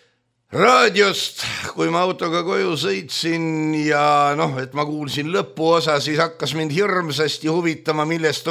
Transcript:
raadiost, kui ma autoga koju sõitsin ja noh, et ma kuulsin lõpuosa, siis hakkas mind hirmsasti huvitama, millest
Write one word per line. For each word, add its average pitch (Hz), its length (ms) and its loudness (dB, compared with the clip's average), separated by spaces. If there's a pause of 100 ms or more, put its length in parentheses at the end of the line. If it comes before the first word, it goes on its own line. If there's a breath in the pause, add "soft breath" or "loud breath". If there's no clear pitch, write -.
(540 soft breath)
raadiost, 202 880 2 (320 loud breath)
kui 165 160 0
ma 170 160 2
autoga 175 400 -2
koju 190 320 0
sõitsin 165 960 -2
ja 147 640 2
noh, 156 240 0
et 131 160 -10
ma 147 80 0
kuulsin 147 480 -4
lõpuosa, 160 640 2
siis 147 240 0
hakkas 160 320 -2
mind 156 240 -2
hirmsasti 156 720 0
huvitama, 156 560 0
millest 160 460 -2